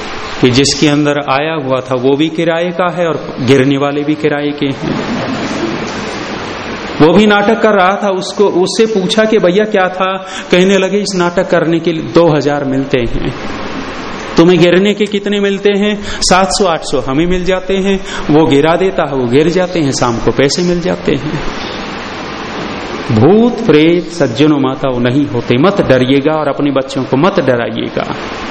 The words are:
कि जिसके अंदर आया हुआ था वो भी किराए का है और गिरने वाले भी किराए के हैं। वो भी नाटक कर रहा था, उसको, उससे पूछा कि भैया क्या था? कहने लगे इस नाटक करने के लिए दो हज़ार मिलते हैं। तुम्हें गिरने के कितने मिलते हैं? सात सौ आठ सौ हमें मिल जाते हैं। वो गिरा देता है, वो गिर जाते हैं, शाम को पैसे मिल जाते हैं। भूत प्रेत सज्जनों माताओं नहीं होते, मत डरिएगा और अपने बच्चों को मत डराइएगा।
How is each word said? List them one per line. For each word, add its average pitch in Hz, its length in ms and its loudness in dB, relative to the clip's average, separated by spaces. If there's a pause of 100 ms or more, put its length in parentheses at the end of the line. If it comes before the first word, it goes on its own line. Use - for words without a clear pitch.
(420)
कि 127 80 6
जिसके 135 380 2
अंदर 147 260 2 (160)
आया 147 240 0
हुआ 131 280 -2
था 127 140 0
वो 131 220 2
भी 160 120 2
किराए 165 400 0
का 175 240 -2
है 170 140 -2
और 143 320 -4
गिरने 135 380 2
वाले 143 240 -2
भी 147 140 0
किराए 147 360 -2
के 143 140 -4
हैं। 147 340 -4 (2000)
वो 160 120 6
भी 208 140 6
नाटक 208 340 2
कर 214 80 4
रहा 196 340 2
था, 202 60 0
उसको, 190 340 -2
उससे 185 420 2
पूछा 214 400 0
कि 220 120 2
भैया 180 260 2
क्या 196 260 0
था? 190 360 -4 (260)
कहने 185 260 4
लगे 190 200 0
इस 196 180 -2
नाटक 180 340 0
करने 165 300 2
के 170 120 -2
लिए 160 120 -4
दो 160 340 4
हज़ार 143 280 0
मिलते 131 340 0
हैं। 117 340 -2 (1040)
तुम्हें 170 220 6
गिरने 180 340 4
के 208 120 -2
कितने 202 340 -2
मिलते 196 380 0
हैं? 208 260 0
सात 190 460 2
सौ 202 160 0
आठ 160 160 0
सौ - 180 -2
हमें 135 260 0
मिल 180 200 0
जाते 190 320 -2
हैं। 190 220 0 (320)
वो 160 140 6
गिरा 156 300 2
देता 185 280 0
है, 143 120 -4
वो 123 120 0
गिर 147 220 2
जाते 175 300 0
हैं, 139 120 0
शाम 120 260 0
को 113 140 0
पैसे 143 300 2
मिल 175 180 0
जाते 175 320 -2
हैं। 143 280 -4 (1700)
भूत 202 540 4
प्रेत 165 380 4
सज्जनों 143 560 0
माताओं 131 400 -2
नहीं 123 280 0
होते, 120 300 -2
मत 175 240 2
डरिएगा 135 560 2
और 151 100 -2
अपने 139 240 0
बच्चों 131 320 -2
को 131 140 -2
मत 185 220 2
डराइएगा। 120 760 -2 (360)